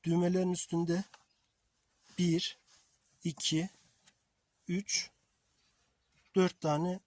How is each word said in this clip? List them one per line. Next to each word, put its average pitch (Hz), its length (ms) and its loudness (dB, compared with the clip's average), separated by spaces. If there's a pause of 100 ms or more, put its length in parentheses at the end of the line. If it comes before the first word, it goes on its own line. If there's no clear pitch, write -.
düğmelerin 180 480 2
üstünde 170 520 0 (1120)
bir, 175 400 0 (680)
iki, 160 440 -2 (1000)
üç, - 420 -4 (1200)
dört 185 260 2
tane 165 460 -2